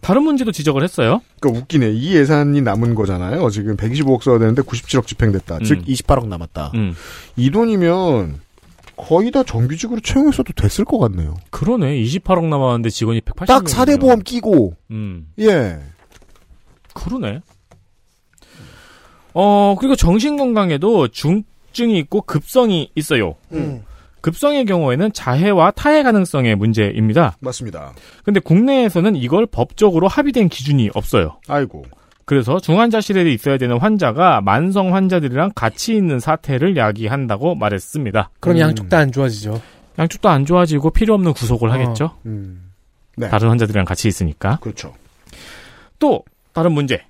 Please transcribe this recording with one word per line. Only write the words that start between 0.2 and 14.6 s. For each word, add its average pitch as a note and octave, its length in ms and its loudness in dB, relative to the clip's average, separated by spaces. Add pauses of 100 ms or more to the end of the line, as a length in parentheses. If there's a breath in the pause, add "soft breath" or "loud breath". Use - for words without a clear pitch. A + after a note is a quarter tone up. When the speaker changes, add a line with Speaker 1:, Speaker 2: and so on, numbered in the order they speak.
Speaker 1:
문제도 C4 280 0
지적을 C#3+ 300 0
했어요. E3+ 400 0 (180)
Speaker 2:
그러니까 B2 220 0
웃기네. C3 300 0
이 C#3 240 -2
예산이 C#3+ 440 4
남은 A#2 340 0
거잖아요. G2+ 560 -2
지금 G#2 260 -4
백이십오억 B2+ 460 0
써야 B2 160 4
되는데 A2+ 240 4
구십칠억 A#2+ 440 -2
집행됐다. G2 520 -2
Speaker 1:
음. A2+ 60 -6
Speaker 2:
즉 F#2+ 240 0
이십팔억 B2+ 400 -2
남았다. E2 460 -10
Speaker 1:
음. G2+ 200 -2 (420 loud breath)
Speaker 2:
이 B2+ 140 2
돈이면 F3 880 0 (580)
거의 G3 320 0
다 C4+ 140 0
정규직으로 C3 560 -4
채용했어도 C4+ 540 0
됐을 C#3+ 300 -2
것 D4+ 140 -2
같네요. F2+ 360 -2 (160)
Speaker 1:
그러네. D3+ 500 -2
이십팔억 E3+ 460 0
남았는데 B2 440 0
직원이 A2+ 320 -2
백팔십 - 320 -8
명. G#3 100 2
Speaker 2:
딱 E3 60 -6
사 B3 160 0
대 C#4+ 100 4
보험 B3+ 240 4
끼고. F#3 540 0 (160)